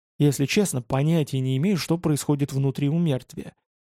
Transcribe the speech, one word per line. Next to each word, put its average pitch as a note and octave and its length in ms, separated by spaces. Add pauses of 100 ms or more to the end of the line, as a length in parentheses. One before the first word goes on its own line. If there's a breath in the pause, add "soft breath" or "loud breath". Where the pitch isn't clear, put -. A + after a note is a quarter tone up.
(180)
Если C#3+ 280
честно, E3+ 360
понятия C#3+ 580
не C3 160
имею, F3+ 200
что E3 220
происходит D3 540
внутри C#3 360
у D#3+ 100
мертвия. D#3 560 (280)